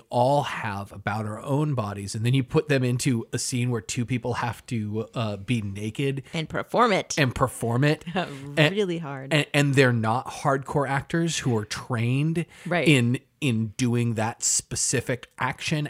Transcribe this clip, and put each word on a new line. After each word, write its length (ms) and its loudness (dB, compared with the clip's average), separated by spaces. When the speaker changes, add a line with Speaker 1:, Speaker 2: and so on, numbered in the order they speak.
Speaker 1:
all 320 4
have 500 -6
about 340 -4
our 140 -6
own 340 0
bodies, 400 -4
and 120 -2
then 80 4
you 80 4
put 260 0
them 160 4
into 480 0
a 60 -2
scene 320 -2
where 100 -2
two 240 -4
people 300 -2
have 320 -6
to, 480 -4
uh, 220 -2
be 260 -2
naked 600 -4
Speaker 2:
And 140 -2
perform 440 2
it. 260 -2
Speaker 1:
and 160 4
perform 500 0
it. 240 2
Speaker 2:
<laughs> 60 -8
Speaker 1:
And 600 0
Speaker 2:
Really 240 -2
hard. 340 -8
Speaker 1:
and, 220 2
and 200 4
they're 180 8
not 340 0
hardcore 640 -2
actors 500 -2
who 180 0
are 80 -2
trained 800 0
Speaker 2:
Right. 200 0
Speaker 1:
in, 340 4
in 280 0
doing 360 2
that 280 -4
specific 840 -2
action 520 -2